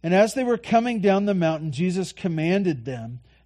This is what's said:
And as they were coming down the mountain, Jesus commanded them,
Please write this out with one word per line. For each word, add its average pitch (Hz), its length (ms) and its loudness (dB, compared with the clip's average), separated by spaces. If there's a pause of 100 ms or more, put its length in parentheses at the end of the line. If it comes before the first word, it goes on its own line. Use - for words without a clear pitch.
And 170 120 0
as 214 200 4
they 262 120 -2
were 240 120 0
coming 233 440 0
down 196 240 2
the 202 80 0
mountain, 160 400 0
Jesus 180 400 -2
commanded 165 720 -2
them, 120 340 -10 (260)